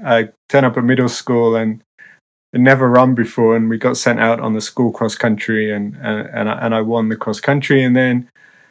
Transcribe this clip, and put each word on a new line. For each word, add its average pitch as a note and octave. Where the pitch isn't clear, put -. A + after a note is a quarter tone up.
I A2+
turned C#3
up A#2
at B2
middle B2+
school A#2
and A2
never B2+
run B2+
before, A2+
and A2+
we A2+
got B2
sent A#2+
out A2+
on A#2
the A2
school A#2
cross A2
country, G#2+
and, G#2
and, G#2+
and G#2+
I, A#2
and A#2
I A2+
won A2+
the A2
cross G#2+
country. C#3
And B2
then, B2